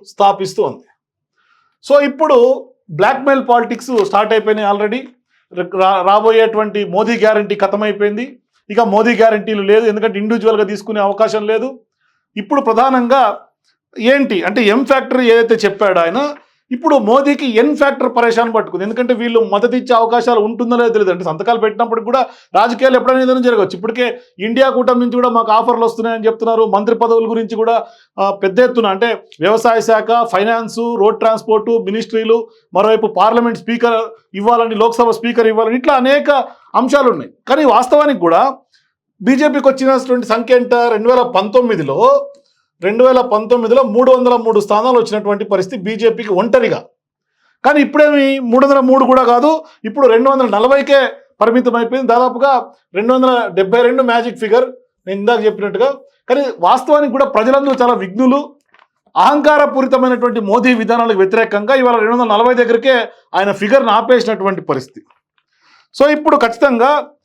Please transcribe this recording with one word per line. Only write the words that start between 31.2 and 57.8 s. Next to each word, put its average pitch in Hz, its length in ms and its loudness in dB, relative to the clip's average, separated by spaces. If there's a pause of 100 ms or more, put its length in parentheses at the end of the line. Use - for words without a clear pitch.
మినిస్ట్రీలు, 220 540 -2 (340)
మరోవైపు 220 340 2
పార్లమెంట్ 226 500 0
స్పీకర్ 233 420 -2 (340)
ఇవ్వాలని, 226 420 0
లోక్సభ 226 340 0
స్పీకర్ 226 380 -2
ఇవ్వాలని, 220 280 0
ఇట్లా 277 180 0
అనేక 277 380 0 (500)
అంశాలు 254 280 2
ఉన్నాయి. 143 220 -6 (180)
కానీ 294 160 2 (100)
వాస్తవానికి 294 440 2
కూడా 170 240 2 (800)
బీజేపీకి 269 460 0
వచ్చినటువంటి 262 600 0
సంఖ్య 233 280 0
ఎంత? 247 200 2
రెండు 233 340 0
వేల 254 140 2 (120)
పంతొమ్మిదిలో, 202 640 0 (880)
రెండు 226 180 0
వేల 254 180 4
పంతొమ్మిదిలో 240 640 0
మూడు 247 280 0
వందల 247 240 2
మూడు 226 240 0
స్థానాలు 214 400 0
వచ్చినటువంటి 202 460 -4
పరిస్థితి 190 380 -4
బీజేపీకి 214 500 -2
ఒంటరిగా. 208 460 0 (840)
కానీ 294 160 4
ఇప్పుడేమి 294 420 2 (160)
మూడు 247 260 2
వందల 277 140 4
మూడు 262 260 4
కూడా 254 180 4
కాదు, 269 400 2 (240)
ఇప్పుడు 269 200 0
రెండు 233 220 4
వందల 262 260 0
నలభైకే 277 460 2 (400)
పరిమితం 240 340 0
అయిపోయింది. 233 380 -2
దాదాపుగా 254 380 0 (420)
రెండు 220 200 0
వందల 262 200 2 (200)
డెబ్బై 196 280 2
రెండు 254 220 2
మ్యాజిక్ 233 400 -2
ఫిగర్ 233 220 2 (420)
నేను 196 120 -8
ఇందాక 220 260 0
చెప్పినట్టుగా. 208 440 -2 (400)
కానీ 277 160 0 (140)
వాస్తవానికి 262 520 2
కూడా 269 140 0
ప్రజలందరూ 269 560 0